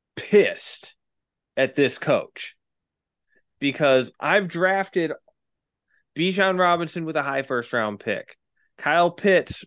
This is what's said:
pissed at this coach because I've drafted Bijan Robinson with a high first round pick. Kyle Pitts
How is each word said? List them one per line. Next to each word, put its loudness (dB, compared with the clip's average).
pissed 0
at 0
this 2
coach -4
because 2
I've 0
drafted -2
Bijan 0
Robinson 0
with -6
a -2
high -4
first -6
round -2
pick. -8
Kyle 2
Pitts 0